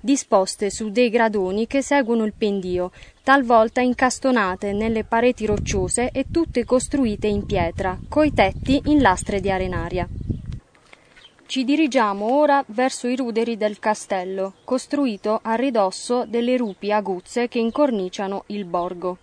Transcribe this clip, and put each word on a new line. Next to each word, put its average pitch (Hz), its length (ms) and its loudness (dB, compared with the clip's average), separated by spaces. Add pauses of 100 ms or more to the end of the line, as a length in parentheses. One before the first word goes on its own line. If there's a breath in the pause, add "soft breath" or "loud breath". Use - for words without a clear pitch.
disposte 208 680 2
su 220 180 -8
dei 226 220 2
gradoni 214 560 0
che 277 160 0
seguono 233 420 2
il 214 80 -2
pendio, 180 600 -2 (300 loud breath)
talvolta 247 600 4
incastonate 226 880 0
nelle 220 320 -2
pareti 233 400 0
rocciose 208 680 -2
e 269 180 -2
tutte 320 340 0
costruite 247 640 0
in 202 180 0
pietra, 185 540 -2 (100)
coi - 240 2
tetti 208 540 2
in 294 160 4
lastre 196 360 2
di 190 120 -2
arenaria. 180 580 -4 (1400 soft breath)
Ci - 180 -4
dirigiamo 240 760 2
ora 285 300 4
verso 247 380 -2
i 247 100 0
ruderi 233 420 -2
del 214 200 -2
castello, 190 760 -4 (100)
costruito 247 760 -2
a 226 140 -2
ridosso 240 680 0
delle 233 300 0
rupi 202 340 -4
aguzze 208 580 -2
che 247 100 -4
incorniciano 208 880 -2
il 208 180 -8
borgo. 180 580 -4